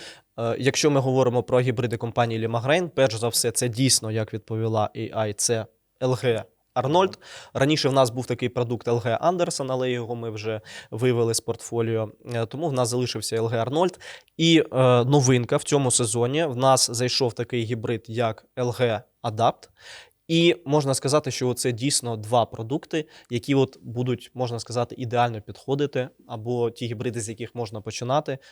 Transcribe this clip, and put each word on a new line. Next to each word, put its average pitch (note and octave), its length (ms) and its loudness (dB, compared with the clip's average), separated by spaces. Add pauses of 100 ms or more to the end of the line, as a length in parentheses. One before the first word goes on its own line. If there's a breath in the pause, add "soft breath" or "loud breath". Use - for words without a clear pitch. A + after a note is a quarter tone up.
(400 loud breath)
е, A2+ 200 -2
якщо C#3 320 2
ми C#3 80 4
говоримо B2+ 440 2
про B2+ 180 2
гібриди A#2+ 360 0
компанії A2+ 500 0
Limagrain, C3 420 0
перш C3 260 2
за A2+ 120 -2
все, A2+ 240 0
це B2 180 -2
дійсно, A2+ 420 2
як A2 220 -4
відповіла A2 640 -2
A A2 220 -8
I, G#2+ 160 -2
це A2 320 0 (380)
Л B2+ 100 2
Г A#2 300 0 (300)
Арнольд. E3 460 2 (340 loud breath)
Раніше C#3 360 2
в C3 40 0
нас C3 160 6
був B2 160 -6
такий B2 240 -2
продукт A#2+ 380 -4
Л A#2+ 100 2
Г A#2 240 0
Андерсон, E3+ 500 0
але B2+ 200 0
його A#2+ 240 -4
ми A#2 140 -6
вже G#2+ 320 -6 (300 loud breath)
вивели A#2 420 2
з - 60 -2
портфоліо, A2+ 720 -2 (220)
е, A2+ 120 -2
тому D3+ 240 -6
в C3+ 40 -4
нас B2 160 2
залишився A#2+ 460 -4
Л A2+ 120 0
Г A2+ 100 -2
Арнольд. D3 420 0 (380 loud breath)
І, D#3+ 260 6 (100)
е, - 20 -6 (300)
новинка C3 520 4
в - 60 -2
цьому C#3 280 2
сезоні, A#2+ 540 0
в B2+ 120 -4
нас C3 340 4
зайшов A#2+ 420 0
такий A#2+ 300 -4
гібрид, A2+ 440 -4
як A2+ 380 -4 (140)
Л B2 120 0
Г A#2 320 0 (180)
Адапт. A2+ 480 0 (580 loud breath)
І E3+ 280 4 (100)
можна C#3 280 2
сказати, C#3 380 0
що B2 220 -2
це B2+ 180 -2
дійсно A#2+ 460 -2
два A2 280 2
продукти, D3+ 600 -6 (240 loud breath)
які B2 260 -2
от C3+ 260 2
будуть, B2 520 -6
можна A#2+ 260 -4
сказати, A#2 380 -4
ідеально A#2+ 440 -2
підходити, C3+ 680 -4 (180)
або A#2 440 -2
ті A#2+ 140 -10
гібриди, A2+ 360 -6
з G#2+ 80 -8
яких A2+ 260 -12
можна A2 260 -8
починати C3 560 -4 (140 soft breath)